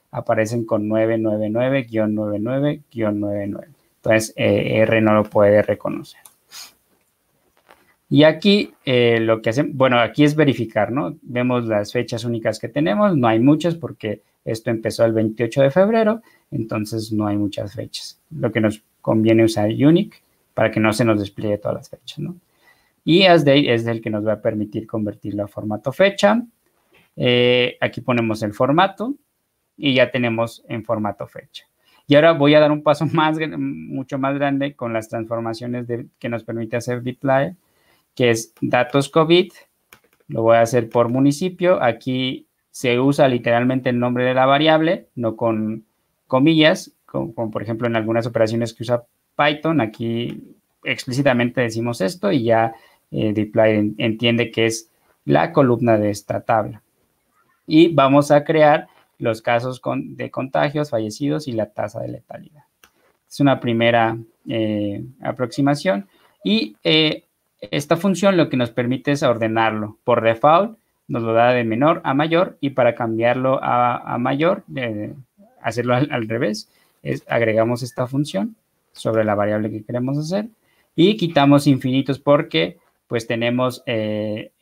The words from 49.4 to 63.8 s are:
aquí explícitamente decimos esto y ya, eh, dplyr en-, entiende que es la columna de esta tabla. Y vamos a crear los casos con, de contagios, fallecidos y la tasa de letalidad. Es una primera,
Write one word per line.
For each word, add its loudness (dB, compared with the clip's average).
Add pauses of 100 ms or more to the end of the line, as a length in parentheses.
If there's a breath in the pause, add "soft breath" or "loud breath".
aquí -6 (420)
explícitamente 0
decimos -4
esto -4
y 0
ya, 2 (360 loud breath)
eh, -2
dplyr 2
en-, 0
entiende 0
que 0
es -4 (340)
la 2
columna 2
de 0
esta -8
tabla. -2 (840)
Y 6
vamos 4
a 4
crear 2 (300 soft breath)
los -4
casos -2
con, -8
de -10
contagios, -4
fallecidos -6
y -8
la -4
tasa -10
de -10
letalidad. -18 (640)
Es -8
una 2
primera, 2 (320)